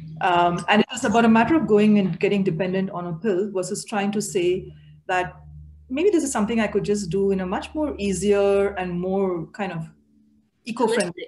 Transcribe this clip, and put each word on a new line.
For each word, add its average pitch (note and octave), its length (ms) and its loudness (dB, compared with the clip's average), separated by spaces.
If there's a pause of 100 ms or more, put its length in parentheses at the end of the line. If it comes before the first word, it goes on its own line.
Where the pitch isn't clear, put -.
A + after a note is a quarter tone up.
(220)
Um, F3 460 2
and G#3+ 240 4
it's A#3+ 120 -6
about A#3 220 4
a A3+ 40 6
matter A3+ 260 4
of D4+ 120 2
going G#3 320 4
and F3 200 -2
getting G3 240 0
dependent F#3+ 460 -2
on F3 180 -8
a F3 60 -8
pill G3+ 380 -2
versus F#3+ 340 -6
trying G3+ 280 -2
to G#3 80 -2
say F3+ 520 -2 (320)
that F3+ 300 -2 (540)
maybe D4+ 200 0
this E4 140 2
is C4+ 80 -4
something A3+ 280 0
I G#3 80 2
could G3+ 180 -2
just G3+ 260 -2
do G3 180 0
in F#3+ 120 0
a F#3 40 -4
much A3 300 -6
more D4+ 240 -2
easier G3+ 680 2 (100)
and F3+ 200 -4
more F#3 520 -2
kind F#3+ 220 -6
of D#3+ 120 -8 (800)
eco-friendly A3 480 0 (140)